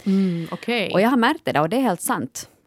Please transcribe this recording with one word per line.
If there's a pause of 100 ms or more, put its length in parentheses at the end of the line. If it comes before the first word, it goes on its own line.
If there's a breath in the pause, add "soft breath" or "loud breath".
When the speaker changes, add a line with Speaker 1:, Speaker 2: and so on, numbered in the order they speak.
Speaker 1:
Mm,
okej.
Speaker 2:
Och
jag
har
märkt
det
där,
och
det
är
helt
sant. (180)